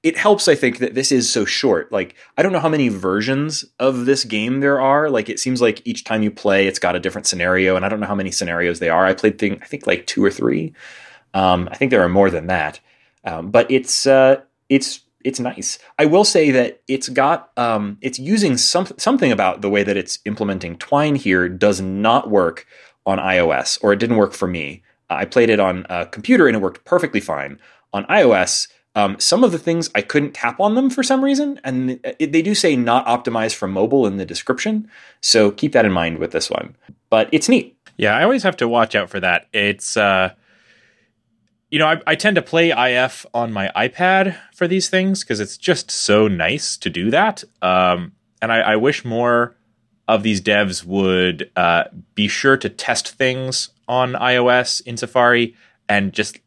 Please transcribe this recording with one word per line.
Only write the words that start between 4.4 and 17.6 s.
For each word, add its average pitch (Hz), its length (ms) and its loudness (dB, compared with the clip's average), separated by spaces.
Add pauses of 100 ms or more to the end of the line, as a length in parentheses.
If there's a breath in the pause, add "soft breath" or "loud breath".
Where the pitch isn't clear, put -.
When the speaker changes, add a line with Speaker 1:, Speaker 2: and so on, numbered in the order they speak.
Speaker 1:
there 139 200 0
are. 143 280 2
Like, 113 200 -2
it 113 100 -8
seems 127 240 -2
like 110 220 2
each 113 180 -8
time 110 200 -2
you 104 80 0
play, 98 360 2
it's 92 140 -4
got 90 160 0
a 87 40 -4
different 92 260 -6
scenario, 92 500 2
and 92 80 -2
I 98 40 -2
don't 107 120 -4
know 98 60 -4
how 101 80 -6
many 98 180 -4
scenarios 87 480 -4
they 85 80 -2
are. 87 180 4
I 95 80 2
played 107 240 0
thing, 98 240 -4
I - 40 -20
think, - 200 -10
like, - 200 -2
two - 180 -2
or 95 60 4
three. 147 420 -4 (600 loud breath)
Um, 92 360 0
I - 60 -12
think 135 140 -2
there 107 120 4
are 87 60 2
more 95 220 4
than 85 180 -6
that. 78 320 -4 (440)
Um, 85 280 -10
but 120 180 4
it's, 127 340 0
uh, 135 360 6 (280)
it's, 135 340 0 (220)
it's 131 140 -4
nice. - 400 -8 (220 soft breath)
I 151 60 4
will 185 180 4
say 156 260 4
that - 380 0
it's 131 200 -4
got, 139 480 -2
um, 107 440 -2